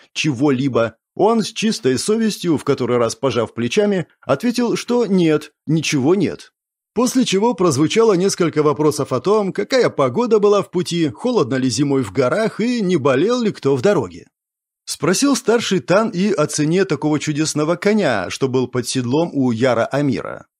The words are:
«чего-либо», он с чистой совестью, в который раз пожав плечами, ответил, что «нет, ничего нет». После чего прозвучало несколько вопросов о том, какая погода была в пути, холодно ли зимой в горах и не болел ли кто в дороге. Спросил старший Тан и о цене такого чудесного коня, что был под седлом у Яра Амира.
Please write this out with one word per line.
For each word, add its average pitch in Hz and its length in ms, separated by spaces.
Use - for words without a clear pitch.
«чего-либо», 127 840
он 220 280
с - 40
чистой 180 500
совестью, 208 600
в - 60
который 123 340
раз 113 180
пожав 120 380
плечами, 190 540
ответил, 220 540
что 240 300
«нет, 170 480
ничего 151 480
нет». 117 380
После 247 320
чего 208 280
прозвучало 180 600
несколько 175 500
вопросов 147 500
о 123 80
том, 202 320
какая 208 360
погода 208 500
была 202 220
в - 100
пути, 170 380
холодно 160 460
ли 131 140
зимой 135 340
в 98 80
горах 139 480
и 240 220
не 180 160
болел 147 440
ли 208 100
кто 139 240
в 123 60
дороге. 110 460
Спросил 190 500
старший 220 440
Тан 208 300
и 190 220
о 151 160
цене 156 360
такого 151 360
чудесного 151 580
коня, 147 520
что 135 200
был 127 180
под 127 200
седлом 131 460
у 127 180
Яра 113 340
Амира. 117 640